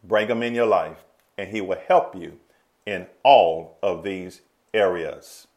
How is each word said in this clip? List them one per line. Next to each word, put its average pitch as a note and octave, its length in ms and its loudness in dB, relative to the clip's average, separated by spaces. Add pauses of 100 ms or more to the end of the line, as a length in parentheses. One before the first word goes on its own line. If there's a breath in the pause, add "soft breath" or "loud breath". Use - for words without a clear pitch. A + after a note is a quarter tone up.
Bring G#2+ 240 0
him A#2 140 -2
in A#2+ 120 -4
your A#2+ 120 2
life, E2 320 0 (400)
and F#2+ 100 -8
he G#2 140 -6
will F#2 260 -6
help - 260 2
you F2 240 -16 (460)
in F#2 220 -8 (160)
all E2+ 600 4
of F2 220 -4
these F#2 380 -10 (320)
areas. F2+ 720 -2 (100)